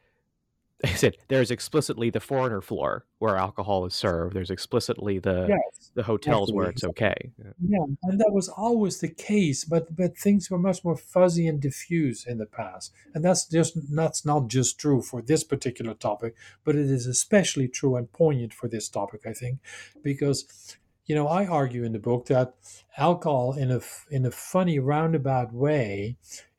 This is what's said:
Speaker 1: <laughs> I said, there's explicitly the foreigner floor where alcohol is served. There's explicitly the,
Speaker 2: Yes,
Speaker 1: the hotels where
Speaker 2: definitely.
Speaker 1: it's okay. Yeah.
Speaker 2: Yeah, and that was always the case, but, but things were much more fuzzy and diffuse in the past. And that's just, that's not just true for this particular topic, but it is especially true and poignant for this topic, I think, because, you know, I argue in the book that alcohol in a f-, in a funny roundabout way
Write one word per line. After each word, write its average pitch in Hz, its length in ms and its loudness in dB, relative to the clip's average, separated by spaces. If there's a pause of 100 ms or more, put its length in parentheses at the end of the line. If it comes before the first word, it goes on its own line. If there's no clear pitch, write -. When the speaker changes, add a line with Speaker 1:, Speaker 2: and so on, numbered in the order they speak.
(300)
Speaker 1:
<laughs> - 540 -20
I - 120 2
said, - 200 2 (140)
there's 131 200 2
explicitly 120 600 -2
the 110 100 -2
foreigner 127 420 -2
floor 69 440 -4 (140)
where 107 180 2
alcohol 95 480 0
is 90 100 -6
served. 90 400 0
There's 92 160 -4
explicitly 101 680 -2
the, 92 300 0
Speaker 2:
Yes, 127 480 -2
Speaker 1:
the 120 80 -2
hotels 107 480 0
where 98 200 0
Speaker 2:
definitely. - 180 -6
Speaker 1:
it's 85 120 -6
okay. 110 380 0
Yeah. 104 120 -20 (140)
Speaker 2:
Yeah, 190 200 2 (180)
and 190 160 0
that 214 140 4
was 196 160 0
always 214 500 0
the 165 80 -2
case, 170 560 0
but, 160 320 -2
but 175 220 -2
things 202 340 2
were 180 80 -2
much 185 240 0
more 170 140 0
fuzzy 175 500 4
and 151 140 0
diffuse 143 680 -2
in 120 100 -6
the 107 80 -4
past. 95 460 -10 (240)
And 156 80 -4
that's 175 240 2
just, 160 300 2 (180)
that's 160 300 -2
not 147 240 2
just 120 280 0
true 139 240 2
for 120 200 -8
this 156 240 0
particular 117 480 -4
topic, 110 420 -4 (300)
but 151 100 4
it 143 160 2
is 127 160 0
especially 135 640 2
true 127 260 0
and 120 160 -4
poignant 131 420 2
for - 140 -8
this 110 220 -6
topic, 104 360 -6
I 110 60 -8
think, 123 280 -8 (440)
because, - 760 -4 (280)
you 151 100 -2
know, 147 120 2
I 180 180 2
argue 135 400 0
in 113 80 -4
the 110 60 -4
book 120 260 0
that 127 300 2 (420)
alcohol 143 560 2
in 135 180 0
a 123 60 2
f-, - 340 -10
in 131 140 0
a 120 60 0
funny 175 480 0
roundabout 135 720 0
way 120 640 0 (420)